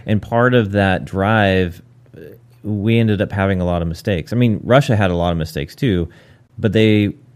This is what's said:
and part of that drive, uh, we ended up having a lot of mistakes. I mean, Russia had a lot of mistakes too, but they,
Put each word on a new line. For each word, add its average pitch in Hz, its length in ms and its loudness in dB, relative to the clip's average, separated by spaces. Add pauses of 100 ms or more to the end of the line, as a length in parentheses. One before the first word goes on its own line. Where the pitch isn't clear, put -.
and 107 160 0
part 120 320 2
of 107 180 2
that 95 320 0
drive, 95 800 0 (340)
uh, - 40 -20 (420)
we 107 360 0
ended 107 240 2
up 95 100 -2
having 98 280 0
a 90 40 -2
lot 87 180 -2
of 82 60 -4
mistakes. 82 440 -6
I 117 40 -2
mean, 117 280 2
Russia 123 320 2
had 98 140 0
a 87 60 -2
lot 85 160 0
of 82 60 -2
mistakes 78 360 -8
too, 90 340 -2 (500)
but 107 140 -2
they, 107 400 2 (240)